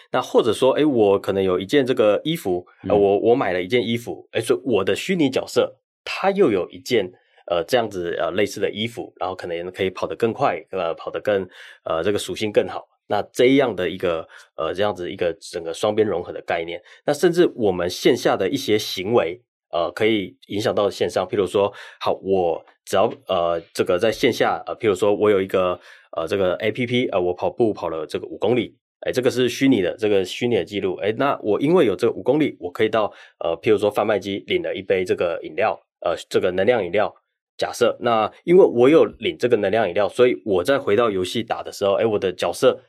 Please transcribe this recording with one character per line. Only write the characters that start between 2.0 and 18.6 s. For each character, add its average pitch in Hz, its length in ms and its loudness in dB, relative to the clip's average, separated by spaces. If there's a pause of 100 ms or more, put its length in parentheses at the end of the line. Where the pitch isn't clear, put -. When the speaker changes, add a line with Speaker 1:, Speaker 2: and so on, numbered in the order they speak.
Speaker 1:
衣 160 140 -2
服， 90 300 -4 (220)
呃， 95 60 2
Speaker 2:
嗯。 104 60 4
Speaker 1:
我， 98 180 4
我 113 160 4
买 113 200 0
了 90 80 -2
一 92 40 -6
件 117 200 0
衣 117 100 -2
服， 104 360 -12
诶， 107 100 -2
所 120 120 0
以 - 80 0
我 98 220 0
的 98 100 0
虚 190 220 -2
拟 147 140 2
角 - 160 -2
色 - 300 0 (280)
它 - 260 -2
又 160 200 2
有 92 180 0
一 90 100 -20
件， 98 320 0 (360)
呃， 85 180 -2
这 127 140 2
样 113 100 0
子， 87 320 -6
呃， 82 120 -2
类 104 120 0
似 101 160 -6
的 98 100 -2
衣 104 160 -4
服， 117 300 -12
然 85 100 -6
后 92 80 -6
可 - 120 -12
能 87 260 -8
可 - 100 -6
以 95 60 0
跑 92 180 -6
得 85 80 -10
更 113 200 -2
快， 104 360 -2
呃， 85 220 -4
跑 - 180 -10
得 87 120 -8
更， 98 260 0 (360)
呃， 82 200 -4
这 104 80 2
个 101 60 -2
属 92 180 -8
性 107 160 -4
更 104 160 0
好。 90 180 -12 (240)
那 104 120 0 (100)
这 131 220 4
样 131 200 2
的 90 140 -4
一 87 80 -6
个， 85 320 -4 (260)
呃， 80 200 -4
这 92 80 -4
样 104 120 -2
子 87 160 -10
一 95 60 -10
个 87 240 -2
整 87 240 -12
个 82 80 -8
双 107 220 -2
边 107 120 2
融 92 160 -2
合 - 80 -12
的 82 120 -12
概 85 200 -4
念。 85 160 -8 (280)
那 147 80 0
甚 170 180 2
至 165 220 4
我 107 180 0
们 87 160 -2
线 - 260 0
下 139 220 0
的 98 100 -2
一 - 80 -2
些 107 240 0